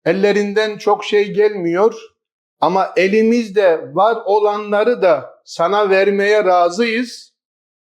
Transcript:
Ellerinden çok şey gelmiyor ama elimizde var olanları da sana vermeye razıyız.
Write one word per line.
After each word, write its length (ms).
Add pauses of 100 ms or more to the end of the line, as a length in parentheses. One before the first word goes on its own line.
Ellerinden 760
çok 260
şey 280
gelmiyor 640 (640)
ama 360
elimizde 1000
var 300
olanları 800
da 420
sana 460
vermeye 540
razıyız. 920 (580)